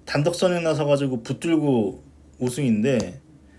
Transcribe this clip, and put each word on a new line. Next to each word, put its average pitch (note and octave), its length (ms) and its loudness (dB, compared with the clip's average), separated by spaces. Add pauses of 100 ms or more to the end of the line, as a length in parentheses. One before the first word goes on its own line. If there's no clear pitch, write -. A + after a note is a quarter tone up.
단독 D#3 300 0
선행 F3 280 0
나서가지고 C#3+ 600 0
붙들고 C3+ 800 0 (340)
우승인데, A#2+ 840 0 (380)